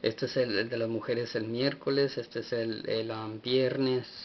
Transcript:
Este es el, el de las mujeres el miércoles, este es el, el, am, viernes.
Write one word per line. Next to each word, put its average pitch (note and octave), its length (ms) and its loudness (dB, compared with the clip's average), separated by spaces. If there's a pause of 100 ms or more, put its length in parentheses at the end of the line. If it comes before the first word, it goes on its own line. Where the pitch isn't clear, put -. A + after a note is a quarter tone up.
Este A2+ 260 0
es - 100 -2
el, A#2+ 220 2
el A#2 100 0
de A#2 80 -2
las A2+ 100 0
mujeres A#2 480 -2
el A2+ 100 0
miércoles, C#3 720 0
este A#2 220 -6
es - 120 -6
el, A2+ 340 -2
el, A2 220 0
am, A2 320 -6
viernes. B2+ 640 2 (160)